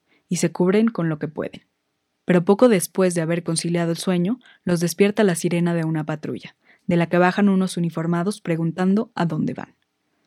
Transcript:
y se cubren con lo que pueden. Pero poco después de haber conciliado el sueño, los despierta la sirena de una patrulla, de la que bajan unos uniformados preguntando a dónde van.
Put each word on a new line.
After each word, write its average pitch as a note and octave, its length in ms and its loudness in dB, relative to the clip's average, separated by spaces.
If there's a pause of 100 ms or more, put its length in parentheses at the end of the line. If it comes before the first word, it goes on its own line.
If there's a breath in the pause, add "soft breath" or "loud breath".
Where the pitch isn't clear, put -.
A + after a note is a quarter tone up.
(300)
y F3+ 80 -4
se E3+ 140 0
cubren F#3+ 360 2
con F3 220 -2
lo D#3 100 -4
que - 80 -6
pueden. - 360 -10 (640)
Pero F3 200 2
poco G3+ 240 6
después F#3 460 0
de F3 60 -2
haber E3+ 220 -2
conciliado E3+ 480 -2
el E3+ 60 -4
sueño, F3+ 420 -2 (240 soft breath)
los F3 160 0
despierta G3 440 0
la F#3 120 2
sirena F3 380 0
de E3 100 -2
una D#3+ 220 -2
patrulla, D3+ 500 -8 (300 soft breath)
de F3 100 0
la E3+ 120 2
que F3 100 0
bajan F3+ 320 2
unos F#3+ 260 0
uniformados E3+ 640 -4
preguntando F3 760 -2
a F3 120 -2
dónde D#3 280 -4
van. - 220 -14 (520)